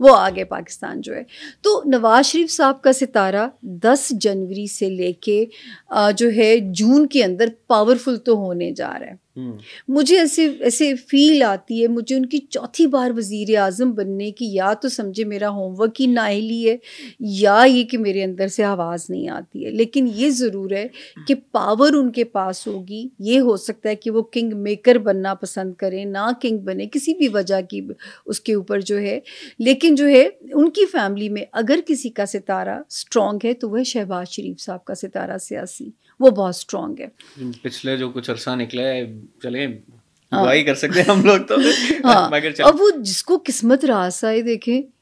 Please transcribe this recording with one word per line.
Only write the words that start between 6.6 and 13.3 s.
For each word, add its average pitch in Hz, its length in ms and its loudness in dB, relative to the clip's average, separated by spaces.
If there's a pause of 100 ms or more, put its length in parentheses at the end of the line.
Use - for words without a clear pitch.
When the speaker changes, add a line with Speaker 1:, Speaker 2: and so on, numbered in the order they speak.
Speaker 1:
जून 214 460 4
के 277 160 2
अंदर 202 300 0 (160)
पावरफुल 233 480 2
तो 226 200 2
होने 175 360 -6
जा - 160 -8
रहा - 220 -14
है। 185 120 -20 (140)
Speaker 2:
हम्म। 120 220 -12 (320)
Speaker 1:
मुझे 294 260 4
ऐसे, 320 460 2
ऐसे 277 320 0
फील 277 480 4
आती 220 380 -2
है, 233 80 2
मुझे 233 280 -2
उनकी 262 220 -2
चौथी - 480 -2
बार 254 260 0
वजीर 214 440 -2